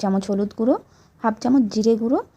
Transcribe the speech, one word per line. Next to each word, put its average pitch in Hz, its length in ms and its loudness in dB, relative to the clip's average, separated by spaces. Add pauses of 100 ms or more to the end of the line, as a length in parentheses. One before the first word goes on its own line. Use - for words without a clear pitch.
চামচ 190 300 -2
হলুদ 202 280 -2
গুঁড়ো, 247 180 2 (460)
হাফ 220 200 -2
চামচ 254 200 2 (100)
জিরে 220 300 2
গুঁড়ো, 262 180 0 (160)